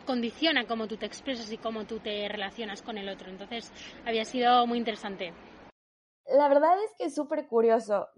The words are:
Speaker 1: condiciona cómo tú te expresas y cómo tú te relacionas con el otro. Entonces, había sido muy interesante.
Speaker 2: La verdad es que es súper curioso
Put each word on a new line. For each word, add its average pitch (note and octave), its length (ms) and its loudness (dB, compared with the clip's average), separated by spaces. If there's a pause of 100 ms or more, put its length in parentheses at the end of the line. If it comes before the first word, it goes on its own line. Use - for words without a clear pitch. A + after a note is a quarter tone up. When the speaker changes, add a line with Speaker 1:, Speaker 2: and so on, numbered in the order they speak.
Speaker 1:
condiciona B3 640 0
cómo A3 200 -4
tú G#3 120 -8
te A3 80 -6
expresas A3+ 440 -8
y A3 60 -8
cómo A3 300 -6
tú A3 140 -8
te G#3 280 -6
relacionas G3+ 540 -8
con G#3+ 160 -10
el G3 100 -8
otro. F#3 220 -12
Entonces, G3+ 420 -12 (320)
había A3 220 0
sido B3 400 6
muy A#3+ 100 -2
interesante. G#3 560 -6 (960)
Speaker 2:
La C#4+ 200 6
verdad D4 360 6
es A4 140 -6
que F4+ 60 -4
es D4 100 -4
súper D4 320 -4
curioso A3+ 720 2